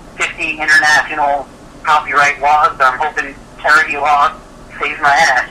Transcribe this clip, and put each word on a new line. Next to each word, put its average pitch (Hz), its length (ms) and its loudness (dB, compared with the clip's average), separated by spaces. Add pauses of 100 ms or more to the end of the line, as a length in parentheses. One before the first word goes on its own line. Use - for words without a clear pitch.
(160)
fifty - 420 -8
international 147 880 0 (380)
copyright 143 560 0
laws, 147 360 2
but 131 160 2
I'm - 60 -6
hoping 151 360 -6 (240)
parody 165 380 0
law 147 360 2 (480)
saves 151 200 -8
my 143 140 2
ass. 147 360 2